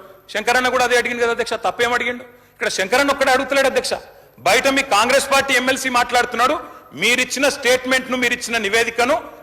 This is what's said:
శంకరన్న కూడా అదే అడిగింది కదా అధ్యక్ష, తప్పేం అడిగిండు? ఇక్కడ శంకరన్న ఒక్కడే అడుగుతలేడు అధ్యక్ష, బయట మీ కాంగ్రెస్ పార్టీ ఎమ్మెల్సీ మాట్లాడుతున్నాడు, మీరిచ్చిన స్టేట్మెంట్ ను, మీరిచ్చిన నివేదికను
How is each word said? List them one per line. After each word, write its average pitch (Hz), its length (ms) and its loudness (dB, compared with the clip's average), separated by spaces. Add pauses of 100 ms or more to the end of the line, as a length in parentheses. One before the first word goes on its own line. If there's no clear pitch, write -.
(340)
శంకరన్న 240 340 0
కూడా 247 160 0
అదే 247 140 2
అడిగింది 240 240 -2
కదా 233 100 2
అధ్యక్ష, 226 220 -4
తప్పేం 226 400 -2
అడిగిండు? 240 300 -4
ఇక్కడ - 460 -10
శంకరన్న 247 420 0
ఒక్కడే 269 200 0
అడుగుతలేడు 269 360 2
అధ్యక్ష, 254 220 -2 (500)
బయట 233 280 2
మీ 269 140 2
కాంగ్రెస్ 247 520 2
పార్టీ 269 200 2
ఎమ్మెల్సీ 262 360 0
మాట్లాడుతున్నాడు, 247 680 0 (340)
మీరిచ్చిన 247 560 0
స్టేట్మెంట్ 254 640 0
ను, 254 60 -2
మీరిచ్చిన 240 400 -2
నివేదికను 233 640 0 (220)